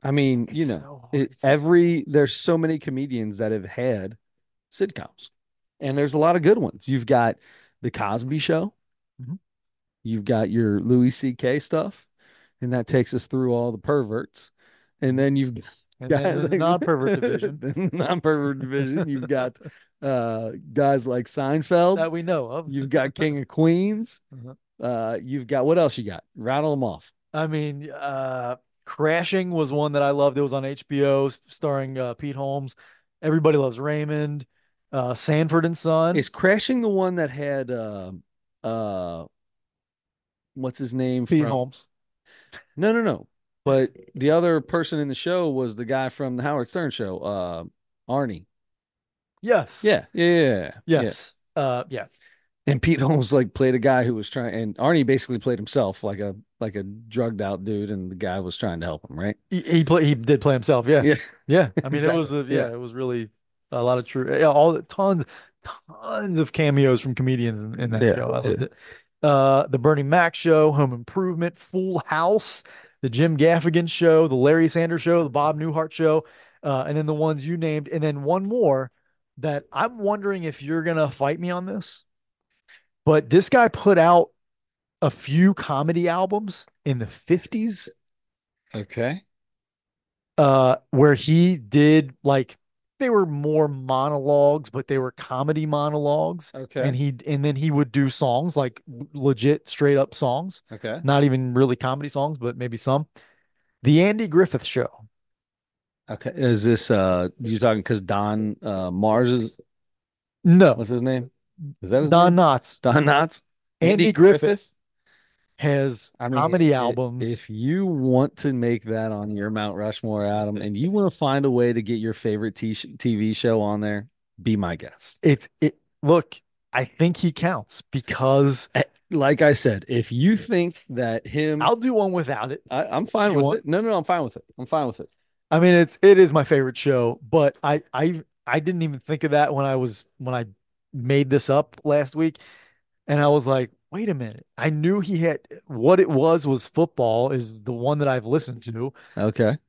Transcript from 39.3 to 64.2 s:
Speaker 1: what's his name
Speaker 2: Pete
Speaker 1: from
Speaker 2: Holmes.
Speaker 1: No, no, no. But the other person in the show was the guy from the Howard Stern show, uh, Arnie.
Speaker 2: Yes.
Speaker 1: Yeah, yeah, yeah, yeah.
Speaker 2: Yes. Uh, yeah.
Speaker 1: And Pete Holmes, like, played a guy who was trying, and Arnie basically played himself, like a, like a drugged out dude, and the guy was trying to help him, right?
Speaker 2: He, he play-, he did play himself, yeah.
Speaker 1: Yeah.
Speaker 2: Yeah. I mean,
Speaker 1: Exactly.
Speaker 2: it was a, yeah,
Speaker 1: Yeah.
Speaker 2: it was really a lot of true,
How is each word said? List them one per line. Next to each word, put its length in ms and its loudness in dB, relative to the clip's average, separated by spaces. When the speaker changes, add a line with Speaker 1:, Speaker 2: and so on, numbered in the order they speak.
Speaker 1:
what's 240 -8
his 140 -8
name 320 -2
Speaker 2:
Pete 180 2
Speaker 1:
from 80 -2
Speaker 2:
Holmes. 340 -6
Speaker 1:
No, 160 0
no, 100 0
no. 260 -4
But 320 2
the 160 -2
other 280 2
person 400 -4
in 80 -4
the 80 -6
show 360 -4
was 240 -4
the 100 -10
guy 240 -4
from 260 -8
the 80 -6
Howard 240 -4
Stern 220 -6
show, 300 -8
uh, 440 -8
Arnie. 360 -6
Speaker 2:
Yes. 400 -2
Speaker 1:
Yeah, 300 2
yeah, 120 0
yeah, 460 2
yeah. 160 2
Speaker 2:
Yes. 320 -8
Uh, 340 -4
yeah. 160 -10
Speaker 1:
And 140 0
Pete 180 2
Holmes, 320 2
like, 220 2
played 220 2
a 40 0
guy 240 2
who 120 -2
was 140 -10
trying, 260 -6
and 220 -6
Arnie 280 2
basically 340 0
played 200 -4
himself, 440 -4
like 160 -6
a, 160 -8
like 160 -8
a 80 -6
drugged 580 -6
out 220 -6
dude, 280 -6
and 200 -8
the 40 -12
guy 240 -6
was 180 -8
trying 240 -4
to 40 -6
help 240 -10
him, 100 -12
right? 160 -4
Speaker 2:
He, 120 -4
he 220 2
play-, 220 4
he 100 2
did 260 2
play 120 2
himself, 340 0
yeah. 160 4
Speaker 1:
Yeah. 120 4
Speaker 2:
Yeah. 220 4
I 60 -8
mean, 140 -4
Speaker 1:
Exactly. 120 2
Speaker 2:
it 20 0
was 160 -4
a, 40 -2
yeah, 200 -2
Speaker 1:
Yeah. 60 -10
Speaker 2:
it 60 -10
was 140 -12
really 360 -4
a 120 -4
lot 160 2
of 60 -8
true, 340 -4